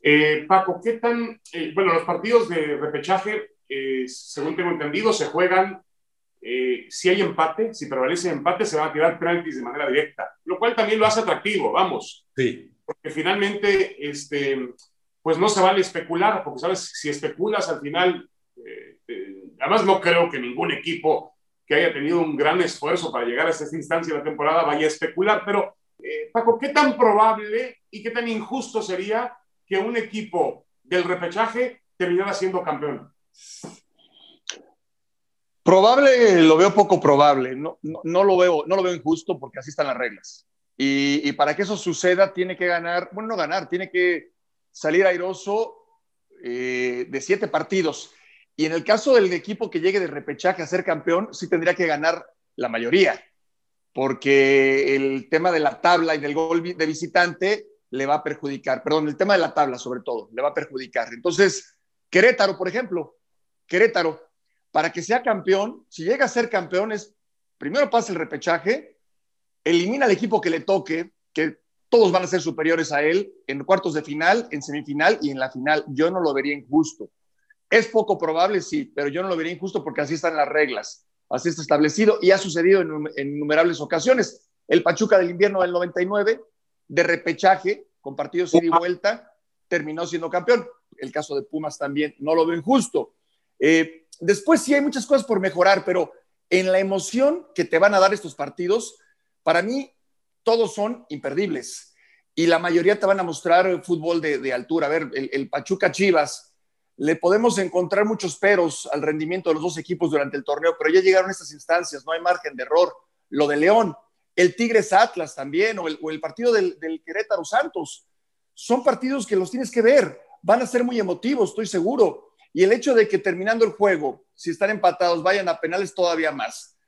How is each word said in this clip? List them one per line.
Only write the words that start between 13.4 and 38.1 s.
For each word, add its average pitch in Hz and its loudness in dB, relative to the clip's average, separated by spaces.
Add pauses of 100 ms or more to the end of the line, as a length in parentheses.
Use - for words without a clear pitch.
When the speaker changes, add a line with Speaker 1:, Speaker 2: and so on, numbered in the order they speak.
Speaker 1:
este, 139 -4 (480)
pues 156 0
no 190 2
se 208 2
vale 208 4
especular, 180 -2
porque, - -12
¿sabes? 180 -2
Si - -10
especulas 180 -4
al 160 -4
final, 170 -2 (280)
eh, - -20 (100)
eh, - -14 (180)
además 208 2
no 190 4
creo 170 2
que 135 -8
ningún 127 -4
equipo 156 -4 (280)
que 147 0
haya 165 2
tenido 156 -2
un 156 -2
gran 151 0
esfuerzo 165 -4
para 120 -4
llegar 131 -2
a 165 0
esta 156 -4 (100)
instancia 165 -4
de 147 -4
la 143 -8
temporada 151 0
vaya 156 0
a 156 2
especular, 190 -2
pero, 202 -2 (220)
eh, 151 -10
Paco, 226 2
¿qué 277 -4
tan 285 2
probable 220 2
y 214 -16
qué 226 -6
tan 233 -4
injusto 220 -6
sería 202 -4 (320)
que 190 -2
un 226 -2
equipo 214 -4 (160)
del 175 0
repechaje 185 -4 (120)
terminara 180 0
siendo 185 -2
campeón? 143 -6 (2500)
Speaker 3:
Probable, 226 6
lo 160 8
veo 190 6
poco 196 4
probable. 139 4
No, 147 -10
no, 160 -10
no 175 2